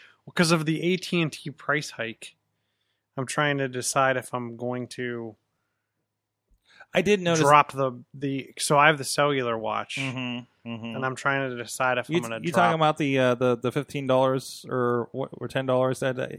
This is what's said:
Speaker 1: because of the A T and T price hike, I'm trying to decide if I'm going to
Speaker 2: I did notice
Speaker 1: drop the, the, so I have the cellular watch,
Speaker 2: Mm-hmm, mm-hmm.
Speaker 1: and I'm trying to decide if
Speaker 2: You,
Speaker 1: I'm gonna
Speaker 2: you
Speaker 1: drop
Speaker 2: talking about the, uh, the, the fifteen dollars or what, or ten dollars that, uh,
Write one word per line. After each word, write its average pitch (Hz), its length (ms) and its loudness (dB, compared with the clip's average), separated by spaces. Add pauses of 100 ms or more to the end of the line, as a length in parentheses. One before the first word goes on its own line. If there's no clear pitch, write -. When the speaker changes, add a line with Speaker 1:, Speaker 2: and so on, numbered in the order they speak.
(260)
Speaker 1:
because 165 260 2
of 156 140 2
the 156 160 0
A 180 160 2
T 175 240 -2
and 147 100 -2
T - 180 -10
price 147 400 -4
hike, - 440 -10 (840)
I'm 135 80 -4
trying 143 340 0
to 135 100 -2
decide 127 500 0
if 123 160 -8
I'm 120 220 -6
going 123 320 -6
to 117 480 -8 (1600)
Speaker 2:
I 180 100 2
did 202 200 4
notice 170 180 2
Speaker 1:
drop 147 320 8
the, 135 200 -2 (200)
the, 135 460 -6
so - 200 2
I 147 100 8
have 151 100 4
the 131 60 -6
cellular 135 520 0
watch, 107 440 -4
Speaker 2:
Mm-hmm, 123 720 -8
mm-hmm. 117 260 -10
Speaker 1:
and 135 100 -4
I'm 131 100 -4
trying 139 340 -2
to 120 60 -8
decide 123 420 -2
if 117 120 -6
Speaker 2:
You, 160 80 0
Speaker 1:
I'm 143 40 -4
gonna 113 200 -6
Speaker 2:
you 170 100 -4
Speaker 1:
drop 175 140 4
Speaker 2:
talking 170 140 2
about 151 180 2
the, 139 200 2
uh, 127 180 4
the, 123 200 2
the 120 160 -2
fifteen 139 340 -6
dollars 131 600 0
or 120 440 0
what, 131 200 -8
or 123 160 -10
ten 135 180 -4
dollars 127 340 2
that, 131 180 -2
uh, 131 100 -4 (100)